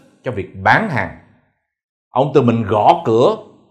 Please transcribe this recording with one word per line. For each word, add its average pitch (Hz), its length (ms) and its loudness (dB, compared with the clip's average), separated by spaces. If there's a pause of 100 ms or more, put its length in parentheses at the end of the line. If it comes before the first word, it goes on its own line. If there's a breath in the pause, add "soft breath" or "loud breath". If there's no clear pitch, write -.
(220)
cho 127 100 -8
việc 95 300 -12
bán 143 260 2
hàng. 98 300 -6 (880)
Ông 143 260 -2
tự 139 80 4
mình 117 200 0
gõ 110 420 2
cửa 131 320 2 (340)